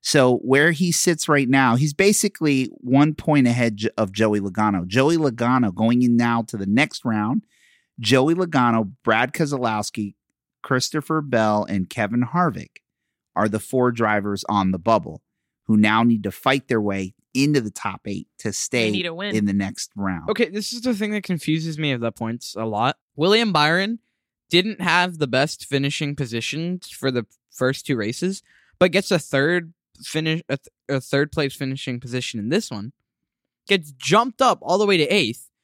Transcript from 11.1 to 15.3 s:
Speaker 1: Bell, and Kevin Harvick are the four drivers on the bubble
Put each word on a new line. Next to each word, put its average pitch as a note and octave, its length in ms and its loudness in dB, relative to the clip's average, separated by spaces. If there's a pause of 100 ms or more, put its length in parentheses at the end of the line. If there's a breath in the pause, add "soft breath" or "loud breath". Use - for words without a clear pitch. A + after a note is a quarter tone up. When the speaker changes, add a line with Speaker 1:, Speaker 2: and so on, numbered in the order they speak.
Speaker 1:
Bell, A2 420 2
and F#2 240 -4
Kevin A#2 340 -2 (120)
Harvick E3 460 -4 (540)
are G#2 140 0
the G#2+ 120 -2
four B2 320 0
drivers G#2 560 -2
on G2 240 2
the F#2 60 -2
bubble E2+ 440 0 (440)